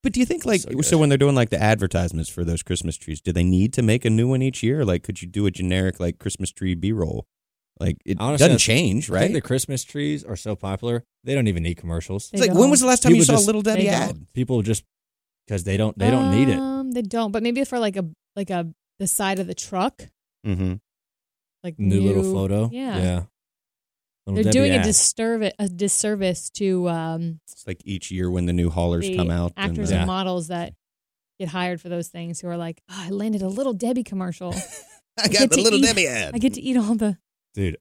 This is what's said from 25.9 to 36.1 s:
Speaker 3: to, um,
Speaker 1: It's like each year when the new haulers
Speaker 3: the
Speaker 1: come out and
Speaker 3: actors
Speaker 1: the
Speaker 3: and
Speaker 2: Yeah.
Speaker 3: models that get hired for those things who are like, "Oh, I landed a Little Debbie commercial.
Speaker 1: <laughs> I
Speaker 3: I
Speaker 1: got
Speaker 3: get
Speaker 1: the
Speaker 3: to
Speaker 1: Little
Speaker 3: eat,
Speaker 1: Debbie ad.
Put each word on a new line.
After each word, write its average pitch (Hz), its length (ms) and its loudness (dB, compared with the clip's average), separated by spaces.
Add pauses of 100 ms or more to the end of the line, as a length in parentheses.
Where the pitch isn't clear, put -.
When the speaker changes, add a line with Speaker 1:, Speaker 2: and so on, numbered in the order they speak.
Speaker 3:
to, 185 380 -2
um, 165 520 -4 (100)
Speaker 1:
It's - 160 -20
like 92 180 -8
each 95 260 -8
year 90 200 -2
when 90 160 0
the 87 60 0
new 87 180 2
haulers 87 380 0
Speaker 3:
the 90 80 -4
Speaker 1:
come 87 140 0
out 87 260 -2
and 202 140 -2
Speaker 3:
actors - 180 -4
Speaker 1:
the 190 80 0
Speaker 3:
and 185 60 0
Speaker 2:
Yeah. 185 40 0
Speaker 3:
models 185 420 -4
that 170 260 -8 (680)
get 180 80 -6
hired 180 320 -6
for 180 80 -16
those 170 200 -6
things 170 320 -10
who 185 80 -12
are 170 80 -6
like, 170 320 -10
"Oh, 180 60 -18 (120)
I 185 40 -8
landed 202 320 -2
a 185 60 -2
Little 247 240 -2
Debbie 233 320 -2
commercial. 180 500 -8
Speaker 1:
<laughs> - 640 -12
I 214 60 0
Speaker 3:
I - 40 4
Speaker 1:
got - 40 4
Speaker 3:
get 262 180 6
Speaker 1:
the - 60 4
Speaker 3:
to 233 60 4
Speaker 1:
Little 220 180 4
Speaker 3:
eat, 277 60 6
Speaker 1:
Debbie 202 220 2
ad. 110 260 -4